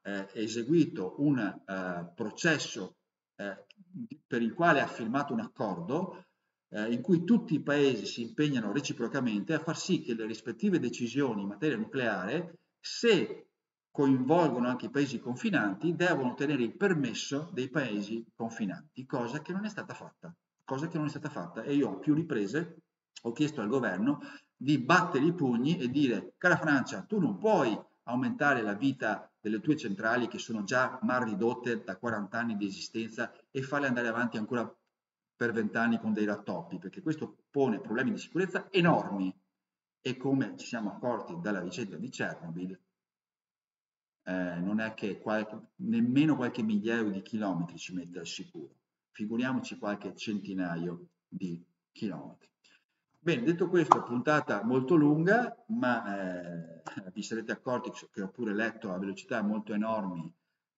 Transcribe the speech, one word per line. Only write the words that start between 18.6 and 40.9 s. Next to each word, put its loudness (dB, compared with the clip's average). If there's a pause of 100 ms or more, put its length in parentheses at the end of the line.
cosa -4
che -10
non -4
è -4
stata -10
fatta, -16 (300)
cosa -4
che -6
non 0
è -2
stata -8
fatta. -8
E 0
io 4
a -6
più 2
riprese 0 (400)
ho -4
chiesto 0
al 0
governo 2 (360)
di 2
battere 4
i 6
pugni 2
e -2
dire: 2
"Cara 6
Francia, 0
tu -2
non 2
puoi 4 (260)
aumentare 2
la -2
vita -2 (100)
delle -2
tue 2
centrali 0
che -8
sono -6
già 0
mal 2
ridotte 0
da -8
quaranta -4
anni -2
di -2
esistenza -6 (180)
e -4
farle -2
andare 0
avanti -2
ancora -2 (680)
per 2
vent'anni 2
con 0
dei 2
rattoppi", -4
perché -12
questo -6
pone 2
problemi 0
di -2
sicurezza -4
enormi. 4 (760)
E -2
come 0
ci -14
siamo -4